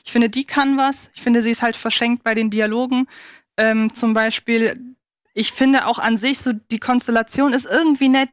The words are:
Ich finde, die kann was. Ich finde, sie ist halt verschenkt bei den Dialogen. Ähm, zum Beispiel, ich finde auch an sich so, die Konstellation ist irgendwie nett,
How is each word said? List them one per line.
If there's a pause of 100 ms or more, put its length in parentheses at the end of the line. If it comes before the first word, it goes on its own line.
Ich
finde,
die
kann
was.
Ich
finde,
sie
ist
halt
verschenkt
bei
den
Dialogen. (500)
Ähm,
zum
Beispiel, (540)
ich
finde
auch
an
sich
so, (200)
die
Konstellation
ist
irgendwie
nett,